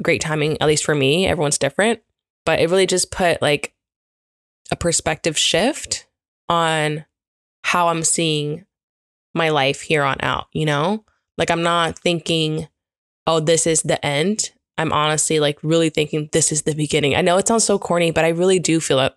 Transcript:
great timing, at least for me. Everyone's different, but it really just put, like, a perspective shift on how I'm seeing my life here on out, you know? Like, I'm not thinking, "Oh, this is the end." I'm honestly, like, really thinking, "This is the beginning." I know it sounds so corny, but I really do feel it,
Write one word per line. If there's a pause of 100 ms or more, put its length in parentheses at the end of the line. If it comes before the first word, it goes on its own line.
great
timing,
at
least
for
me.
Everyone's
different, (460)
but
it
really
just
put,
like, (1000)
a
perspective
shift (420)
on (580)
how
I'm
seeing (680)
my
life
here
on
out,
you
know? (360)
Like,
I'm
not
thinking, (580)
"Oh,
this
is
the
end." (260)
I'm
honestly,
like,
really
thinking,
"This
is
the
beginning."
I
know
it
sounds
so
corny,
but
I
really
do
feel
it,